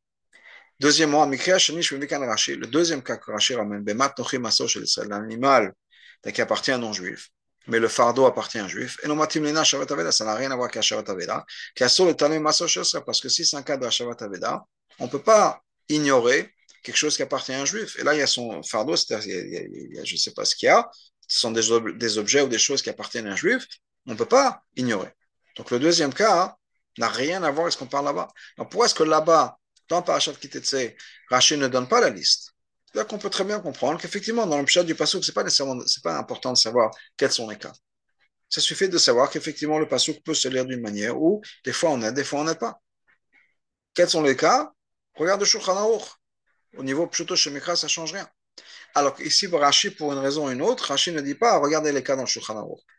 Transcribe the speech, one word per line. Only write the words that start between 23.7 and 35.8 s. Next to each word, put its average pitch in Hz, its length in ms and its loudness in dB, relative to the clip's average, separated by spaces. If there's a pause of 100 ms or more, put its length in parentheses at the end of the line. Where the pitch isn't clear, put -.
on 117 60 -10
ne 107 60 -8
peut 113 80 0
pas 269 360 4 (140)
ignorer. 117 340 -2 (460)
Donc - 140 -14
le 123 80 0
deuxième 156 340 2
cas, 190 300 4
hein, 202 120 -2 (440)
n'a 113 100 0
rien 147 340 -2
à 156 80 0
voir 151 120 -2
avec 170 100 0
ce - 60 -4
qu'on - 80 -12
parle 143 180 -2
là-bas. 170 240 -2 (300)
Donc 117 120 -10
pourquoi 220 140 2
est-ce 220 100 2
que 165 100 2
là-bas, 156 520 4 (320)
dans 175 140 0
Parashat 151 320 0
Kitetse, 135 580 -6 (380)
Rashi 127 260 4
ne 139 120 2
donne 127 200 0
pas 240 140 4
la 160 80 4
liste ? - 400 -2 (340)
C'est-à-dire 214 240 -6
qu'on 208 100 -8
peut 196 120 -6
très 190 140 -2
bien 208 160 -4
comprendre 151 380 -2
qu'effectivement, 208 480 -4
dans 147 120 0
le 143 80 0
pshat 175 180 4
du 160 100 -2
pasuk, 160 300 -2
c'est - 80 -4
pas 208 100 -2
nécessairement, 135 440 0